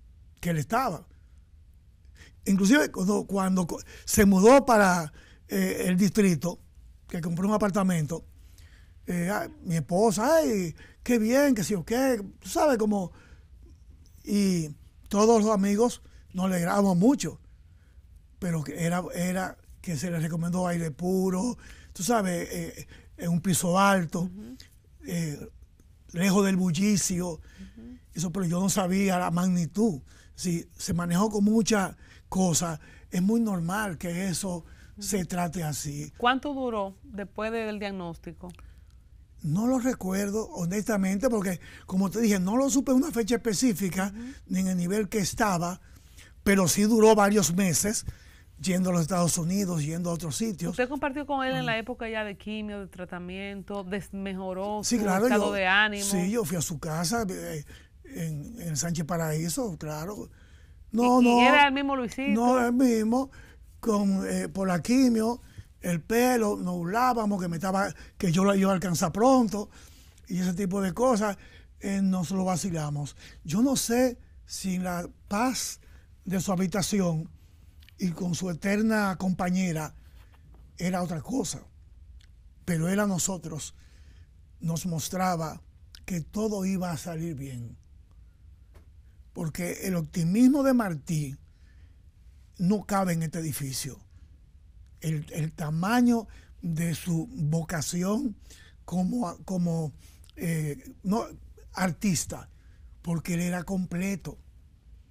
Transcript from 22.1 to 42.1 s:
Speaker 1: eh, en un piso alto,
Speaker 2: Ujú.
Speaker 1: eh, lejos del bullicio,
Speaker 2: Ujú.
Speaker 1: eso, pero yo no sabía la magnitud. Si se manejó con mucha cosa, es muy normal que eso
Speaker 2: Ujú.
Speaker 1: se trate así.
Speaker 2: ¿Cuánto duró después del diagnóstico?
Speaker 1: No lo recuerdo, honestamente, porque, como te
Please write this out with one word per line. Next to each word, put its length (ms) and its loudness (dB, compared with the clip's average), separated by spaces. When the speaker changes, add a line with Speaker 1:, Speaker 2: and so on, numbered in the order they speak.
Speaker 1:
eh, 360 -10
en 120 -4
un 120 0
piso 380 2
alto, 440 4
Speaker 2:
Ujú. 340 -10
Speaker 1:
eh, 400 -6
lejos 340 2
del 120 2
bullicio, 760 0
Speaker 2:
Ujú. 640 -18
Speaker 1:
eso, 180 -6
pero 140 -2
yo 140 0
no 100 2
sabía 500 2
la 120 0
magnitud. 720 0
Si 320 -4
se 160 -6
manejó 360 0
con 140 0
mucha 520 2
cosa, 500 0
es 100 0
muy 180 2
normal 580 -2
que 320 -4
eso 280 -4
Speaker 2:
Ujú. 80 -18
Speaker 1:
se 240 -2
trate 380 -4
así. 540 -6
Speaker 2:
¿Cuánto 360 0
duró 500 -4
después 480 -8
del 280 -6
diagnóstico? 720 -10
Speaker 1:
No 260 0
lo 120 2
recuerdo, 720 -2
honestamente, 800 0
porque, 300 -2
como 240 0
te 120 -4